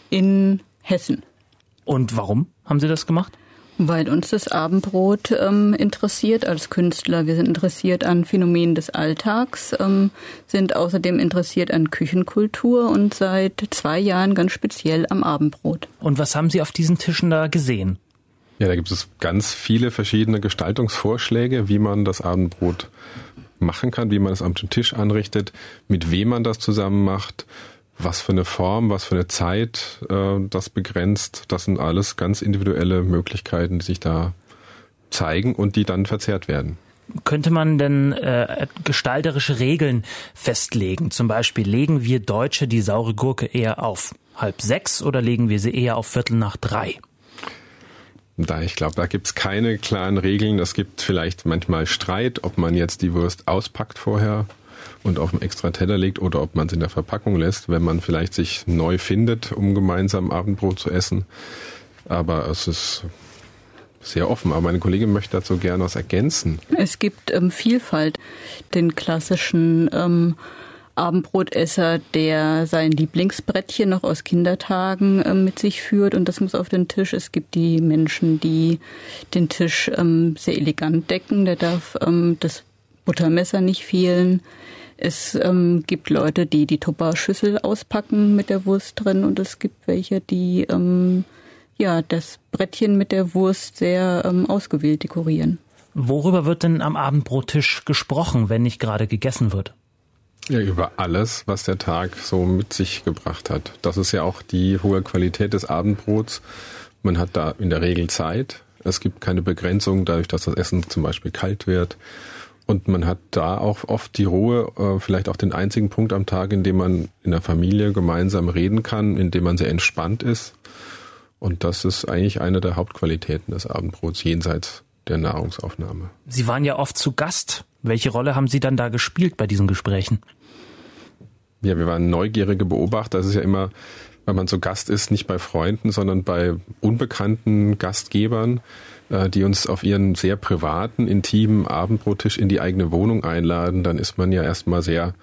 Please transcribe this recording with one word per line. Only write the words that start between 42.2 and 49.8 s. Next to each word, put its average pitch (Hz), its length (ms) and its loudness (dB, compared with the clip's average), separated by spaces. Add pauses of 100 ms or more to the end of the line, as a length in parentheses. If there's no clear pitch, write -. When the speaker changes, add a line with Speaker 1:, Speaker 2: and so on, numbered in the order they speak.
Speaker 2:
Deutsche 110 460 -2
die 117 160 2
saure 110 320 0
Gurke 127 320 -2
eher 110 360 -2
auf 107 300 -4 (220)
halb - 260 -4
sechs - 420 -2
oder 135 200 0
legen 117 260 2
wir 104 120 2
sie 113 120 0
eher 123 240 0
auf 117 120 -4
Viertel 117 280 0
nach 107 200 0
drei? - 420 -4 (1400)
Speaker 3:
Da, 80 220 -2
ich 85 160 -4
glaub, 80 180 -2
da 85 120 -2
gibt's - 280 -4
keine 107 440 -2
klaren 98 400 -2